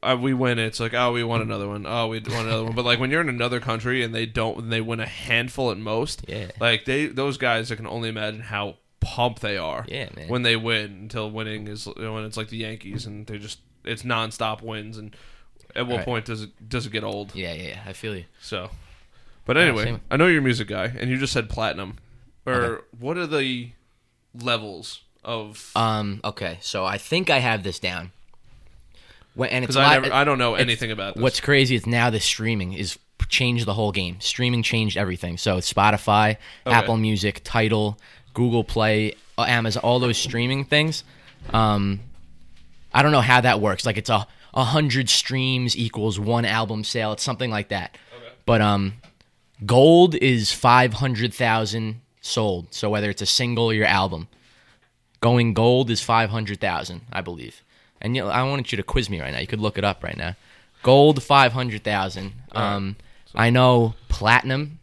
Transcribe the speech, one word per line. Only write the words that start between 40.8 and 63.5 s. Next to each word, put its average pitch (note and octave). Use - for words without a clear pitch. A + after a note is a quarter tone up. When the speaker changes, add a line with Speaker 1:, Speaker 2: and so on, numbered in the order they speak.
Speaker 2:
Um, G#2
I B2+
don't D3
know C#3
how B2
that A#2+
works. G#2
Like, A2
it's G#2+
a, G#2
a C3
hundred C3+
streams C3
equals G#2+
one A#2
album G#2+
sale. A2
It's G#2+
something B2+
like G#2
that. F#2+
Speaker 1:
Okay. -
Speaker 2:
But, A2+
um, G2+
gold D#3+
is A#2+
five B2
hundred A#2+
thousand A2
sold. F#2+
So -
whether G#2
it's G2
a -
single A#2+
or A2+
your G#2+
album, F#2
going A#2
gold A#2+
is A2+
five A2+
hundred G#2
thousand, F2
I F#2+
believe. E2
And A2+
you, A#2+
I A#2+
wanted C3+
you B2+
to G2
quiz A#2
me F#2+
right C2+
now. B1
You D#2
could G#2
look G#2
it F#2+
up G2
right D#2+
now. F2
Gold, C#3
five C3+
hundred A#2+
thousand. G2
Speaker 1:
All G#2+
right. G2+
Speaker 2:
Um, G2
Speaker 1:
So -
Speaker 2:
I A2+